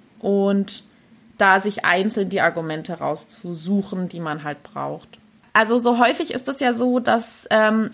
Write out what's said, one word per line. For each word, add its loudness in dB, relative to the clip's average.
und 0
da 6
sich -4
einzeln 0
die -2
Argumente -2
rauszusuchen, -4
die -12
man -6
halt -10
braucht. -10
Also 4
so 2
häufig 2
ist -8
es -6
ja 2
so, 0
dass, -2
ähm, 4